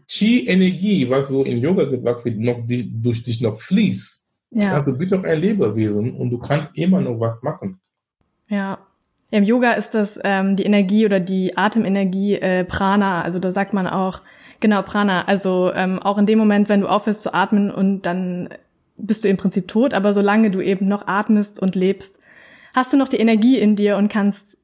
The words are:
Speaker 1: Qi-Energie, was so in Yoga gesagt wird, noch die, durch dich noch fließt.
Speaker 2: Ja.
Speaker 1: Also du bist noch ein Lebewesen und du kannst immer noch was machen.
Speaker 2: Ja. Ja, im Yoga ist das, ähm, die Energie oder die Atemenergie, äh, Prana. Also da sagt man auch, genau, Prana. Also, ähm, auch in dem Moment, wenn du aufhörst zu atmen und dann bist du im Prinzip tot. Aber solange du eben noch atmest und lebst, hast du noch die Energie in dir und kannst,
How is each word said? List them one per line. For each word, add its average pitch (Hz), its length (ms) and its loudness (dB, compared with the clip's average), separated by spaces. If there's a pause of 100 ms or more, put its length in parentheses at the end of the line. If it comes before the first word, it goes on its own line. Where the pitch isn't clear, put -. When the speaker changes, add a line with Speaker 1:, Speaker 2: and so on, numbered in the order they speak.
Speaker 1:
Qi-Energie, 185 1040 2
was 135 160 0
so 135 160 0
in 131 160 -2
Yoga 165 260 2
gesagt 120 400 -2
wird, 110 140 -4
noch 117 260 -2
die, 120 260 -4
durch 113 320 -2
dich 117 160 -4
noch 110 220 -4
fließt. - 640 -2 (280)
Speaker 2:
Ja. 202 200 0
Speaker 1:
Also 143 180 0
du 123 60 -2
bist 185 140 -4
noch 185 120 0
ein 165 160 0
Lebewesen 113 760 0
und 123 160 -4
du 120 80 -4
kannst - 380 -4
immer 175 220 2
noch 123 200 -4
was 117 240 -4
machen. - 360 -8 (680)
Speaker 2:
Ja. 196 300 -4 (500)
Ja, 226 80 0
im 202 60 4
Yoga 240 300 4
ist 202 180 -4
das, 208 320 -2
ähm, 196 340 0
die 196 60 0
Energie 208 420 4
oder 196 140 2
die 185 360 -2
Atemenergie, 196 800 0
äh, 185 300 0
Prana. 196 560 0
Also 175 180 -4
da 180 120 -2
sagt 190 220 -2
man 190 140 0
auch, 185 340 -4 (380)
genau, 208 220 2
Prana. 196 440 0
Also, 185 480 0
ähm, 185 260 -2
auch 196 180 -2
in 208 80 4
dem 214 140 4
Moment, 208 280 4
wenn 202 140 2
du 190 60 0
aufhörst 208 340 -2
zu - 120 -6
atmen 202 380 0
und 196 360 -2
dann 180 420 -6 (480)
bist 214 260 -4
du 202 60 2
im 190 80 2
Prinzip 185 320 -2
tot. 240 240 2
Aber 202 200 2
solange 202 380 2
du 190 100 -2
eben 190 260 0
noch 202 200 -2
atmest 208 540 0
und 190 140 0
lebst, 190 440 -2 (540)
hast 254 180 -2
du 294 60 4
noch 269 100 2
die 262 120 -2
Energie 226 400 4
in 208 180 4
dir 202 200 2
und 202 120 2
kannst, 202 540 -2